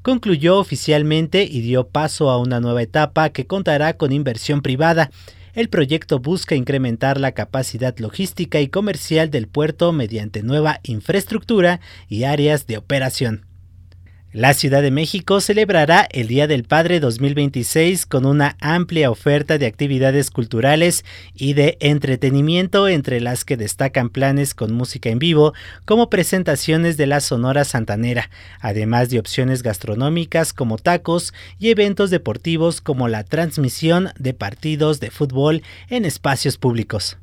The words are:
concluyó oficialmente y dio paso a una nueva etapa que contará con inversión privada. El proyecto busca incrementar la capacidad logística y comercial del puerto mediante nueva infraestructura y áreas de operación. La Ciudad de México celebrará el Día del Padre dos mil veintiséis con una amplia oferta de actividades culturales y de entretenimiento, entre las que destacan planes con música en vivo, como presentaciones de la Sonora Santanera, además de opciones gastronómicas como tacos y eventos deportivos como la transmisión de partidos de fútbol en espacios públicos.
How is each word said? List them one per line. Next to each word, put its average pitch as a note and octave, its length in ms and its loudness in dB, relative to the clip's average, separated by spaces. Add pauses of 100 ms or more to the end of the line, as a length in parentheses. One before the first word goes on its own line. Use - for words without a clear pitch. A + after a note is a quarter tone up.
concluyó F#3+ 580 2
oficialmente D#3 840 0
y C3+ 160 -6
dio B2 280 0
paso D3+ 420 0
a B2+ 80 2
una B2 220 0
nueva A#2+ 220 0
etapa D3+ 460 0
que - 180 -6
contará D#3+ 460 0
con D3+ 180 -2
inversión C#3 520 -2
privada. D#3 480 2 (420)
El A3+ 160 -2
proyecto D#3 500 0
busca D#3+ 360 -4
incrementar C3+ 680 -2
la C3 120 -2
capacidad B2+ 680 -4
logística E3 640 -4
y C#3 60 -2
comercial E3 640 -2
del A#2+ 180 -4
puerto D#3 440 0
mediante G#2+ 500 -4
nueva D3 400 0
infraestructura F3 1000 -2 (280)
y G#2+ 160 -4
áreas D3 420 0
de A2 120 -8
operación. C3 640 -4 (880)
La B2 200 4
Ciudad C#3 300 2
de C#3+ 80 2
México E3 500 0
celebrará F#3+ 680 4
el B2 160 -4
Día C3 200 2
del C#3+ 180 0
Padre E3+ 360 2
dos A#2+ 220 0
mil C#3 100 0
veintiséis D3 720 0
con C3 220 0
una C#3+ 340 2
amplia D#3+ 500 0
oferta D3 460 0
de C#3+ 80 0
actividades C3+ 680 0
culturales C#3 760 0 (260)
y C#3 220 -2
de D3 260 2
entretenimiento, D3 1080 2
entre C3+ 360 0
las A#2+ 240 -4
que C#3 100 -2
destacan B2 540 -2
planes C#3 420 0
con A2 220 -4
música B2 340 -4
en A2+ 120 0
vivo, D3+ 340 4 (320)
como A#3 240 4
presentaciones E3 880 0
de D3 80 2
la C#3+ 140 2
Sonora C3+ 440 0
Santanera, A2+ 640 -2 (320)
además A2+ 480 0
de A#2+ 120 0
opciones B2+ 420 -2
gastronómicas C#3 920 -2
como A2 240 -2
tacos F3 560 -2 (260)
y A3+ 120 2
eventos G3+ 400 2
deportivos E3 720 -2
como B2+ 260 -2
la G#2+ 160 -2
transmisión D#3+ 920 0
de C3 160 -4
partidos D3+ 640 -2
de G2+ 100 -8
fútbol D3 520 0 (260)
en A#3+ 160 -2
espacios C#3 540 -2
públicos. A2+ 640 -2